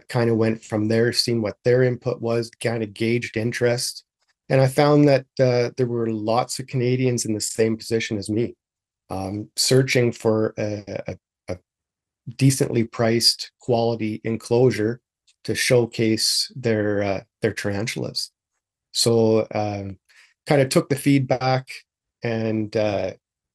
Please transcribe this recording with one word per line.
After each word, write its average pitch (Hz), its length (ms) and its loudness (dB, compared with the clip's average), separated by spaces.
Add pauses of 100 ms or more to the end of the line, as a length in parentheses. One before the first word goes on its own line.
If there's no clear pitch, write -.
kinda 117 260 2
went 110 280 0
from 107 240 -2
there, 113 260 2
seeing 117 280 -2
what 101 220 -4
their 123 200 4
input 123 380 -2
was, 117 280 -2
kinda 113 360 -4
gauged 113 520 -2
interest. 120 680 -2 (460)
And 135 100 2
I 135 80 4
found 147 400 6
that, 135 180 4 (140)
uh, 123 380 2
there 127 100 0
were 117 240 -2
lots 110 480 -2
of 127 80 -10
Canadians 123 580 0
in 110 80 -2
the 104 80 -4
same 113 360 0
position 113 400 -4
as 98 120 -8
me, 110 260 -2 (540)
um, 95 460 -8
searching 131 560 2
for 110 460 0
a, 104 260 -6 (240)
a, 92 100 -10 (300)
a 90 120 -10 (760)
decently 135 480 2
priced - 760 0
quality 113 640 -2
enclosure 117 760 0 (420)
to 107 120 -4
showcase - 1000 0
their, 107 460 0
uh, 98 220 -2 (180)
their 104 120 0
tarantulas. - 800 -6 (600)
So, 110 640 2
um, 101 420 -6 (480)
kinda 139 220 4
took 160 220 0
the 135 60 0
feedback 131 760 0 (520)
and, 110 560 -2
uh, 98 360 -2 (420)